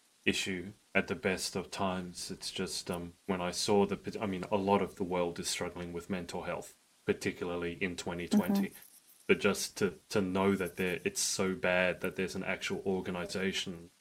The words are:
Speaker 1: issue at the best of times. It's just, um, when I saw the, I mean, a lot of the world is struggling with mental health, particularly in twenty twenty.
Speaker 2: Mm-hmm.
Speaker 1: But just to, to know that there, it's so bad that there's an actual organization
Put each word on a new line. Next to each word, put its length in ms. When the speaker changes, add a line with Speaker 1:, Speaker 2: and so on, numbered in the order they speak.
Speaker 1:
issue 480
at 140
the 60
best 420
of 140
times. 600
It's 200
just, 400
um, 240
when 140
I 100
saw 360
the, 120
I 60
mean, 240
a 60
lot 260
of 140
the 80
world 340
is 100
struggling 440
with 180
mental 320
health, 320
particularly 760
in 160
twenty 320
twenty. 400
Speaker 2:
Mm-hmm. 60
Speaker 1:
But 120
just 380
to, 160
to 120
know 360
that 200
there, 280
it's 160
so 340
bad 460
that 160
there's 180
an 100
actual 400
organization 1040